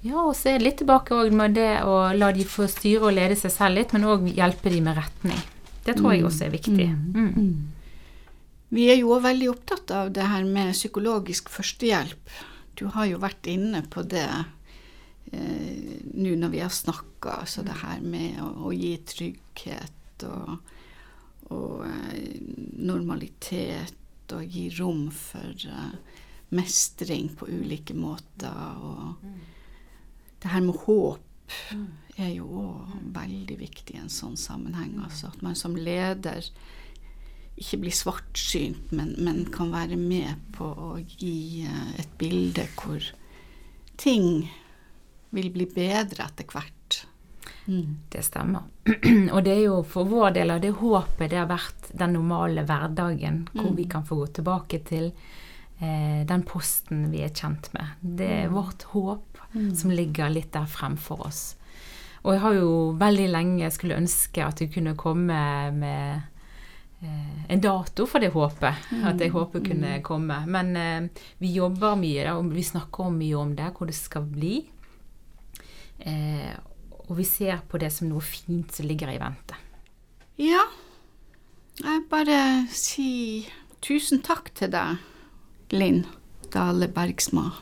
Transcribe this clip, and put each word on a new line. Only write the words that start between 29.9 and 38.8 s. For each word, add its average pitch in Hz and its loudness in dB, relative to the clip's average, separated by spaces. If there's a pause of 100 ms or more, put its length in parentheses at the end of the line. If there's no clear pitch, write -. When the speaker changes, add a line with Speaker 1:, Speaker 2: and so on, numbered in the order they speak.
Speaker 2:
det 175 -6
her 185 2
med 180 2
håp 208 2 (520)
Speaker 1:
Mm. 208 -8 (300)
Speaker 2:
er 185 -4
jo 170 -8
også 190 -10
Speaker 1:
Mm. - -10
Speaker 2:
veldig 190 -10
viktig - -14
i - -14
en - -14
sånn - -8
sammenheng, 165 -8
Speaker 1:
Mm. 202 -8
Speaker 2:
altså 151 -12
at - -14
man 175 -6
som 170 -6
leder 180 -4 (1120)
ikke - -8
blir 175 -4
svartsynt, - -4